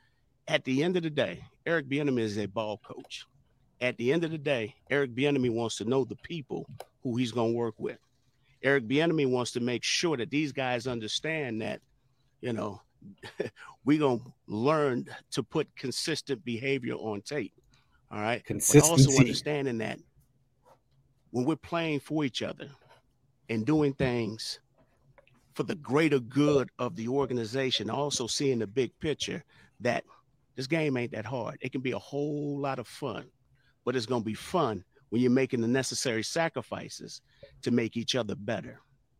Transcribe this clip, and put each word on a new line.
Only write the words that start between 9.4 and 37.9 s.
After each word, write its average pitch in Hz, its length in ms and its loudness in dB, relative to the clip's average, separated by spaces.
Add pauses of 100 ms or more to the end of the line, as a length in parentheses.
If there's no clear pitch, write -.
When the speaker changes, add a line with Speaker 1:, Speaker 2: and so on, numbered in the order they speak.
Speaker 1:
to 123 80 -4
make 120 220 0
sure 160 340 0
that 117 140 -4
these 147 220 0
guys 123 340 -2
understand 123 760 -4
that, - 180 -6 (600)
you 123 120 -4
know, 104 280 -6 (220)
<laughs> - 840 -12
we 151 140 6
gonna 131 220 4 (260)
learn 135 580 2 (280)
to 135 100 -2
put - 340 -2
consistent 135 680 -4
behavior 123 500 -2
on 104 280 -4
tape. 143 300 -6 (580)
All 104 100 -6
right. 110 260 0
But 107 100 -4
also 147 380 8
Speaker 2:
Consistency. 135 240 8
Speaker 1:
understanding 135 600 2
that 113 200 -6 (1300)
when 123 140 0
we're 151 120 2
playing 160 440 -2
for 151 240 -2
each - 180 -4
other - 260 -6 (800)
and 110 180 -2
doing 147 280 4
things 117 680 -2 (920)
for 156 100 -2
the 110 120 -6
greater 143 440 2
good 139 480 2 (100)
of 120 180 -4
the 113 120 -6
organization, 123 840 -2
also 131 360 -2
seeing 135 320 0
the 107 80 -2
big 117 340 -2
picture 160 420 -4 (380)
that 117 240 0 (500)
this 131 120 -6
game 147 300 0
ain't 120 160 -2
that 107 120 -6
hard. 123 380 -6
It 127 100 -6
can 135 80 -4
be 127 120 -4
a 113 60 -4
whole 147 600 -4
lot 135 200 -4
of 117 80 -8
fun, - 380 -8 (600)
but 123 120 0
it's 110 100 0
gonna 120 160 0
be 107 120 -2
fun 113 500 -2 (240)
when 113 140 2
you're 123 80 6
making 127 320 4
the 113 60 0
necessary 123 540 0
sacrifices - 1000 -6 (400)
to - 80 0
make 117 260 2